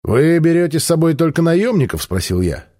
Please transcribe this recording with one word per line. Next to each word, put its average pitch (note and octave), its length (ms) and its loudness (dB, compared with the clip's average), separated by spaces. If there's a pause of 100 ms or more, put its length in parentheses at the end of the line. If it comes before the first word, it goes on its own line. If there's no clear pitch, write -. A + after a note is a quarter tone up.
«Вы D#3 380 2
берёте E3 380 0
с - 60 -2
собой E3 300 0
только E3 280 0
наёмников?» — E3+ 600 0
спросил F2+ 360 -4
я. D2+ 260 -4 (140)